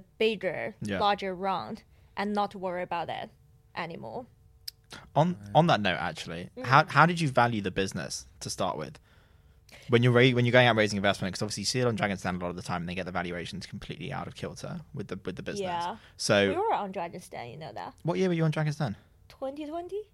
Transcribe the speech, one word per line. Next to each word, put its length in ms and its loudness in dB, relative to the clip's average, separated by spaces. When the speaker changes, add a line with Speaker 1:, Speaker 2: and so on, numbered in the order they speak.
Speaker 1:
bigger, 640 0
Speaker 2:
Yeah. 200 -2
Speaker 1:
larger 340 0
round 480 -6
and 160 -4
not 220 -2
worry 280 -4
about 280 -6
it 200 -8
anymore. 500 -10
Speaker 2:
On, 260 4
Speaker 3:
Right. 140 -16
Speaker 2:
on 140 8
that 120 4
note, 200 2
actually, 560 -8
Speaker 1:
Mm. 80 -12
Speaker 2:
how, 220 6
how 200 6
did 140 0
you 80 2
value 320 2
the 100 -2
business 560 -6
to 100 -10
start 260 -4
with? 220 -10
When 140 6
you're 100 6
ra-, 200 8
when 120 4
you're 80 2
going 140 10
out 100 6
raising 200 4
investment, 380 2
'cause 80 -6
obviously 200 -6
you 40 -4
see 140 -2
it 60 2
on 100 2
Dragon's 260 -2
Den 140 -2
a 20 -6
lot 120 -4
of 60 -6
the 60 -10
time, 200 -4
and 60 -8
they 60 -6
get 120 -6
the 60 -8
valuations 540 -6
completely 460 -12
out 140 -8
of 100 -14
kilter 440 -10
with 140 -10
the, 160 -10
with 120 -8
the 60 -14
business. 200 -8
Speaker 1:
Yeah. 340 -6
Speaker 2:
So 340 4
Speaker 1:
We 60 0
were 180 0
on 180 -4
Dragon's 360 -10
Den, 220 -14
you 60 -16
know 160 -14
that. 220 -14
Speaker 2:
what 140 -2
year 100 2
were 60 2
you 100 2
on 80 4
Dragon's 240 -2
Den? 200 -4
Speaker 1:
Twenty 380 -8
twenty? 360 -8